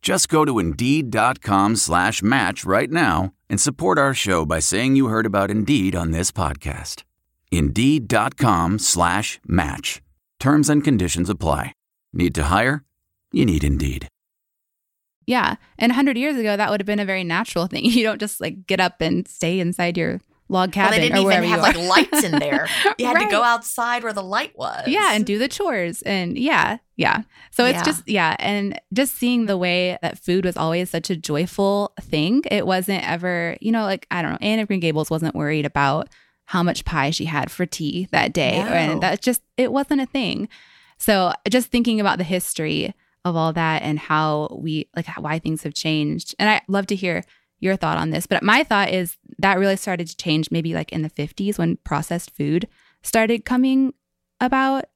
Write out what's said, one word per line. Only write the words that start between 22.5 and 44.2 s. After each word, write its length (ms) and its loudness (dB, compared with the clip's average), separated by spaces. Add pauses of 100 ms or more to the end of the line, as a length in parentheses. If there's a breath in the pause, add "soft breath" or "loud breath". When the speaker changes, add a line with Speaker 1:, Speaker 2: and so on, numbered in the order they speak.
Speaker 2:
<laughs> 160 2
Speaker 3:
You 80 0
had 140 0
to 100 0
go 100 2
Speaker 2:
Right. 120 4
Speaker 3:
outside 500 -4
where 100 -4
the 120 -6
light 340 -6
was. 300 -6
Speaker 2:
Yeah, 260 2
and 100 2
do 140 -2
the 80 0
chores. 560 -4
And 340 -4
yeah, 420 2 (180)
yeah. 260 2 (300 loud breath)
So 120 2
it's 140 2
Speaker 3:
Yeah. 60 -4
Speaker 2:
just, 240 -2
yeah. 320 0
And 400 -4 (120)
just 220 0
seeing 320 0
the 100 0
way 460 0
that 160 -6
food 260 0
was 120 -2
always 340 -2
such 200 -4
a 60 0
joyful 840 0
thing. 500 0
It 160 0
wasn't 420 -2
ever, 520 -2
you 100 -2
know, 140 0
like, 260 -4
I 120 -2
don't 100 -2
know, 80 -6
Anne 180 0
of 80 -2
Green 140 -2
Gables 300 0
wasn't 260 -2
worried 300 0
about 420 0 (380 soft breath)
how 180 0
much 200 -2
pie 260 0
she 160 -4
had 260 -4
for 140 -4
tea 440 -6
that 220 0
day. 260 0
Speaker 3:
No. 120 -2
Speaker 2:
And 300 0
that's 240 -2
just, 180 0 (140)
it 160 2
wasn't 280 0
a 60 -2
thing. 420 -4 (500 soft breath)
So 340 2 (160)
just 220 0
thinking 300 2
about 180 2
the 60 -2
history 680 -4 (320)
of 120 0
all 160 0
that 300 0
and 160 -2
how 500 0 (100)